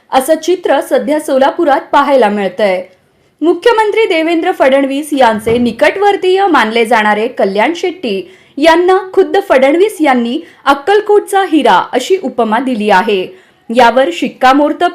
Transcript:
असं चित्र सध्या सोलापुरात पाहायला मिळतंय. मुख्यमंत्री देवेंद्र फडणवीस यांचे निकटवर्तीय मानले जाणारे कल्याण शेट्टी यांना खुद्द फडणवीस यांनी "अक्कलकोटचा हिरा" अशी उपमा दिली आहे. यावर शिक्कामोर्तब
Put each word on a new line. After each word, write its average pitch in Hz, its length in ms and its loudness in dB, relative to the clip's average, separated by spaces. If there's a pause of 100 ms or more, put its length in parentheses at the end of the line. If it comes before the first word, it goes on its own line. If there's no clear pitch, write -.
(120)
असं 262 300 0
चित्र 349 380 0
सध्या 294 400 -2
सोलापुरात 285 600 0 (120)
पाहायला 269 360 2
मिळतंय. 196 540 -2 (580)
मुख्यमंत्री 427 640 0
देवेंद्र 339 480 0
फडणवीस 277 600 0
यांचे 233 460 0
निकटवर्तीय 370 880 0
मानले 233 400 0
जाणारे 214 420 0
कल्याण 214 480 -2
शेट्टी 240 540 -8 (260)
यांना 339 420 2 (140)
खुद्द 370 240 0 (120)
फडणवीस 339 520 2
यांनी 254 400 0 (240)
"अक्कलकोटचा 403 840 0
हिरा" 226 440 2
अशी 370 300 -2
उपमा 226 360 -2
दिली 240 320 -2
आहे. 190 600 -2 (260)
यावर 247 360 2
शिक्कामोर्तब 294 840 0